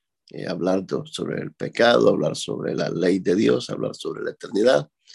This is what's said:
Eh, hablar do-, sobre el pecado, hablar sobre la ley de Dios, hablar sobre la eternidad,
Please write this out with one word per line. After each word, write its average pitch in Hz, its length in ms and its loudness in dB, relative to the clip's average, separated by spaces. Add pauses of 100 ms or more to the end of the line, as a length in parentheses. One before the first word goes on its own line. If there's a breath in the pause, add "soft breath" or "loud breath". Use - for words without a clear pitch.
(300)
Eh, - 180 -10
hablar 92 380 -2
do-, - 200 -4
sobre - 360 -6
el - 100 -10
pecado, 117 560 4
hablar 78 260 2
sobre - 400 -6
la - 140 -2
ley 90 300 2
de 90 160 0
Dios, 120 340 2
hablar - 260 -6
sobre - 280 -8
la - 80 -6
eternidad, 131 600 2 (240 loud breath)